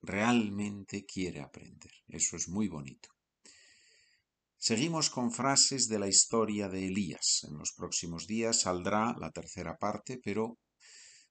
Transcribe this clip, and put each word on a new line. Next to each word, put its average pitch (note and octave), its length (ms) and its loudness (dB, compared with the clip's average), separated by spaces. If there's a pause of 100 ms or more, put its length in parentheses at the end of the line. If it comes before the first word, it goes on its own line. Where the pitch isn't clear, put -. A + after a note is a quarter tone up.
realmente G2+ 1040 0
quiere E2+ 360 -4
aprender. - 500 -16 (160)
Eso - 300 -2
es E2 100 -4
muy G2+ 200 0
bonito. C#2+ 420 -10 (1500)
Seguimos D3+ 520 2
con A#2+ 220 0
frases C3 560 4
de A2 120 0
la G2+ 80 0
historia G#2 640 4
de F#2+ 180 -2
Elías. F#2+ 600 0
En D2+ 100 -10
los - 160 -6
próximos E2+ 540 -6
días A2+ 340 2
saldrá G2 580 0
la E2 120 -6
tercera E2 460 -8
parte, G#2+ 460 -4
pero A2 340 -2 (720)